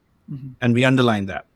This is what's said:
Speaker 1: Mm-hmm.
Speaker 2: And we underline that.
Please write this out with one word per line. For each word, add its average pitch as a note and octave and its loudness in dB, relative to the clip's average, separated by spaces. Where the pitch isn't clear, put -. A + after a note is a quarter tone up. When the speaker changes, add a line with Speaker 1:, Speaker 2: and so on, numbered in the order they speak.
Speaker 1:
Mm-hmm. C3 -14
Speaker 2:
And A#2+ 2
we B2 2
underline A#2+ 2
that. F2 -10